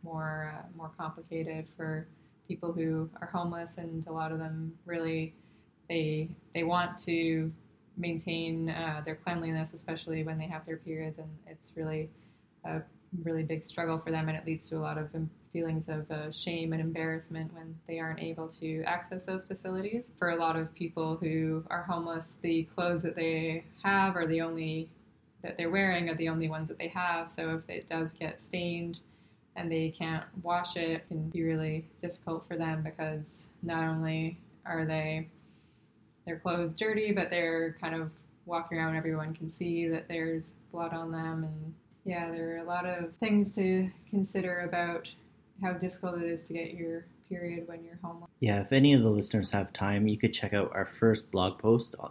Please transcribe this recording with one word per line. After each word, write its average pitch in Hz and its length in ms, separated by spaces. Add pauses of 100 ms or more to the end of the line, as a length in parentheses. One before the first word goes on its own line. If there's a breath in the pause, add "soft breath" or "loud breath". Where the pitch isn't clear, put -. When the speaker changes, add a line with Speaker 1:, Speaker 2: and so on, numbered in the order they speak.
Speaker 1:
more, 156 500
uh, 156 100 (120)
more 160 220
complicated 160 680 (100)
for 156 300 (400 soft breath)
people 170 260
who 160 360 (120)
are 175 60
homeless, 170 500
and 165 300
a 165 40
lot 160 220
of 160 60
them 160 340 (120)
really, 160 480 (540 soft breath)
they, 156 400 (280)
they 170 80
want 175 340
to 165 540 (460)
maintain, 165 720
uh, 160 360
their 156 180
cleanliness, 160 500
especially 160 500
when 160 140
they 156 100
have 160 180
their 160 120
periods, 156 420
and 156 100 (180)
it's 160 280
really 156 340 (560 soft breath)
a 160 160 (420)
really 160 200
big 156 220
struggle 165 340
for 165 120
them, 160 160
and 156 100
it - 80
leads 160 240
to 160 80
a 156 120
lot 151 80
of 151 160
em-, 160 160 (240)
feelings 160 340
of, 156 240
uh, 151 200
shame 165 420
and 160 80
embarrassment 160 720
when 160 240 (100)
they 165 120
aren't 160 200
able 165 280
to 160 360
access 175 420
those 185 220
facilities. 190 580 (140)
For 175 120
a 170 40
lot 165 200
of 160 180
people 160 440
who 160 520
are 175 140
homeless, 165 580
the 165 220 (120)
clothes 175 280
that 170 120
they 165 500 (180)
have 196 320
are 170 120
the 165 140
only, 160 480 (520)
that - 160
they're 170 120
wearing 180 400
are 160 60
the 160 140
only 160 200
ones 156 200
that - 80
they 170 120
have, 170 460
so 165 200
if 165 140
it 175 200
does 160 240
get - 280
stained 170 580 (580 soft breath)
and 170 120
they 160 200
can't 160 340 (180)
wash 175 360
it, 165 120
it 165 200
can 160 200
be 165 140
really 160 400 (160)
difficult 170 480
for 175 80
them 160 260
because 156 640 (140)
not 165 220
only 160 560 (260)
are 160 200
they, 156 420 (960 soft breath)
their 165 140
clothes 175 320
dirty, 214 400
but 185 180
they're 165 520
kind 160 120
of 160 160 (360)
walking 165 320
around, 160 180
everyone 160 380
can 160 180
see 170 380
that 165 180
there's 165 460 (180)
blood 170 220
on 165 180
them, 160 320
and 156 300 (320)
yeah, 170 260
there 165 240
are 165 40
a 165 40
lot 175 220
of 175 340
things 208 360
to 185 360 (180)
consider 185 520
about 175 480 (520)
how 185 120
difficult 180 480
it 170 60
is 165 180
to - 80
get 165 200
your 170 320 (240)
period 170 380
when 170 160
you're 170 180
homeless. - 280 (100)
Speaker 2:
Yeah, 104 220
if 98 100
any 135 220
of 123 100
the 113 60
listeners 104 420
have 98 220
time, 101 340
you 107 100
could - 160
check - 200
out 101 200
our 95 120
first - 440
blog 95 300
post 117 340 (180)